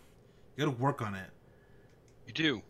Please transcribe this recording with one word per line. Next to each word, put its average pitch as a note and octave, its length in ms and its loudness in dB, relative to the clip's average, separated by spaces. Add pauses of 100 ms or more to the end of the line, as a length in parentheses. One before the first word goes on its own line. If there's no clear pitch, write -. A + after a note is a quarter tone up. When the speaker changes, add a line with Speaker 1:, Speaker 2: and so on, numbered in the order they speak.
(560)
Speaker 1:
you C#3 100 0
gotta C3+ 120 0
work B2 240 0
on G#2 140 -4
it. F#2+ 140 -10 (1000)
Speaker 2:
You A2+ 60 -12
do. D#3 220 4 (140)